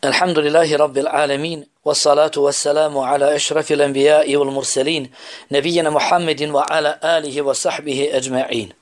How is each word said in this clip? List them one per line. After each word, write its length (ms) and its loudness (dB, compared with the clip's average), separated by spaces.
الحمد 340 0
لله 380 2
رب 220 2
العالمين، 640 -2
والصلاة 520 2
والسلام 600 0
على 380 2
أشرف 360 -2
الأنبياء 640 4
والمرسلين، 760 -2
نبينا 400 0
محمد 520 0
وعلى 640 -2
آله 380 -2
وصحبه 680 -2
أجمعين. 560 -2